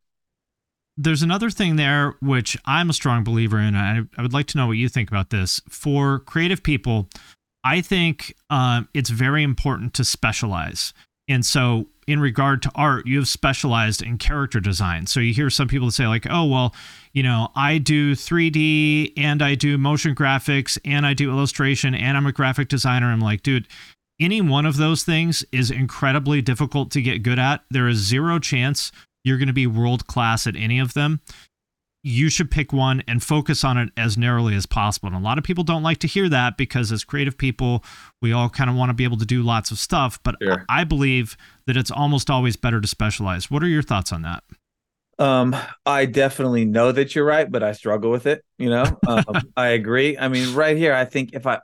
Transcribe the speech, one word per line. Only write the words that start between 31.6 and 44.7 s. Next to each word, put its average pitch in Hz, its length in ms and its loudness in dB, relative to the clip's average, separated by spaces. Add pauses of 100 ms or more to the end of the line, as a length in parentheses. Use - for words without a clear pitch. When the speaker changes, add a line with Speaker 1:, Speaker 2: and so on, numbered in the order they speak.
Speaker 1:
You 135 220 2
should 151 220 -2
pick - 200 -2
one 131 360 2
and 120 160 -2
focus 151 400 0
on 131 160 2
it 117 180 -2
as 113 180 0
narrowly 117 400 2
as 95 120 -2
possible. 104 400 0
And 90 80 -6
a 92 40 -4
lot 110 200 -2
of 156 40 -6
people 180 200 -2
don't 160 180 0
like 165 180 0
to 170 80 -4
hear 190 220 0
that 123 260 2
because 123 360 -2
as 110 120 -4
creative 135 320 -4
people, 127 480 -2 (380)
we 117 100 0
all 120 160 2
kinda 123 260 -2
wanna 127 200 0
be 120 120 -2
able 120 120 0
to 110 80 -2
do 123 160 0
lots 117 300 -2
of 110 80 -8
stuff. 139 440 -2
But - 160 -2
Speaker 2:
Sure. 92 300 -2
Speaker 1:
I, 135 120 2
I - 20 0
believe 135 520 0 (300)
that 127 100 0
it's 123 140 0
almost 143 400 0
always 127 280 2
better 117 220 0
to 101 80 -4
specialize. 98 600 -4
What 147 140 -2
are 175 40 0
your 156 140 2
thoughts 104 320 -4
on 82 80 -8
that? 82 220 -10 (720)